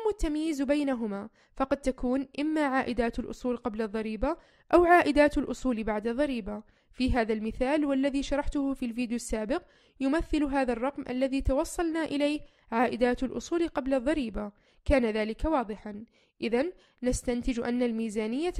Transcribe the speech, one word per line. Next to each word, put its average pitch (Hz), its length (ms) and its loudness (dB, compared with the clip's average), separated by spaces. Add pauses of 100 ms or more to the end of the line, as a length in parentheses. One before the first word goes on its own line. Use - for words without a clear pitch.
(100)
التمييز 311 520 -2
بينهما، 233 680 -2 (280)
فقد 269 200 0
تكون 254 520 -2 (120)
إما 311 200 0
عائدات 247 580 0
الأصول 247 380 -4
قبل 226 260 -6
الضريبة 220 540 -4 (380)
أو 349 100 8
عائدات 294 540 6
الأصول 247 460 -2
بعد 208 220 -2
الضريبة. 233 560 -2 (300)
في 247 200 0
هذا 226 200 2
المثال 247 520 0
والذي 277 380 2
شرحته 277 520 0
في 254 120 -4
الفيديو 233 300 -4
السابق، 233 460 -4 (380)
يمثل 302 440 0
هذا 262 280 0
الرقم 254 380 -4
الذي 262 300 0
توصلنا 320 640 0
إليه 294 360 0 (320)
عائدات 240 500 2
الأصول 320 460 -2
قبل 269 260 -2
الضريبة، 233 580 -2 (320)
كان 262 220 4
ذلك 214 380 -2
واضحا. 220 600 -2 (380)
إذن 240 300 0 (300)
نستنتج 247 580 0
أن 240 220 0
الميزانية 226 760 -2